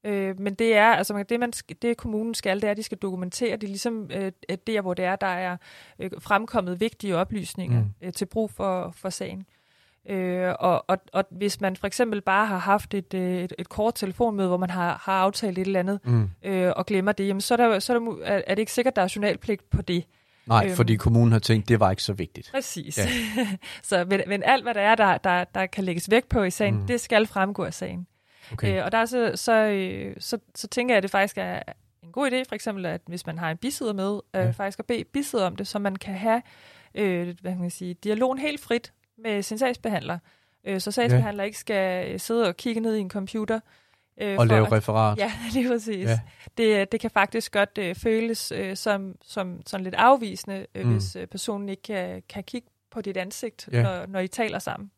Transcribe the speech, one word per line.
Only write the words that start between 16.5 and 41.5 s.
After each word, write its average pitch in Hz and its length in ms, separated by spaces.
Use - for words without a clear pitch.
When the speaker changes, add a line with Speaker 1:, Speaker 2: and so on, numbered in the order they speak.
Speaker 1:
og - 100
glemmer 196 260
det, 196 160
jamen, 196 120
så 240 140
er - 20
der, 233 220
så 247 160
er 233 40
der 233 80
mu-, 220 160
er, 196 240
er 196 80
det 196 40
ikke 214 140
sikkert, 247 240
der 196 60
er 190 140
journalpligt 208 540
på - 120
det. 175 220
Speaker 2:
Nej, 113 200
Speaker 1:
Øhm. 185 100
Speaker 2:
fordi 113 200
kommunen 117 360
har 110 60
tænkt, 110 300
det 113 120
var 95 100
ikke 95 120
så 104 100
vigtigt. 95 420
Speaker 1:
Præcis. - 440
Speaker 2:
Ja. 208 100
Speaker 1:
<laughs> - 400
Så, 180 220
men, 196 220
men 196 160
alt, 262 220
hvad 240 100
der 208 60
er, 208 140
der, 208 240
der, 180 260
der 190 220
kan 190 180
lægges 175 260
vægt 240 180
på 220 140
i 185 80
sagen, 202 260
Speaker 2:
Mhm. 98 100
Speaker 1:
det 240 140
skal 214 260
fremgå 190 380
af 170 100
sagen. 175 320
Speaker 2:
Okay. 190 260
Speaker 1:
Øh, - 60
og 202 80
der 226 60
er 226 80
så, 240 280
så, - 180
øh, 196 540
så, - 200
så - 140
tænker 247 260
jeg, - 20
at 190 60
det 196 80
faktisk 196 280
er 180 240
en 170 100
god 269 180
idé, 254 180
for - 60
eksempel, 196 320
at 170 200
hvis 175 200
man 165 120
har 170 120
en 165 60
bisidder 247 360
med, 196 280
øh, 190 60
Speaker 2:
Ja. - 80
Speaker 1:
faktisk 196 280
at - 80
bede 233 180
bisidder 262 420
om 175 100
det, 196 100
så - 120
man 196 180
kan 196 180
have, 220 280
øh, 175 460
hvad 180 120
kan 180 80
man 175 100
sige, 180 240
dialogen 233 440
helt 294 220
frit, - 320
med 214 240
sin 220 160
sagsbehandler. 220 600
Øh, 196 160
så - 80
Speaker 2:
Ja. 202 40
Speaker 1:
sagsbehandler 208 520
ikke 214 140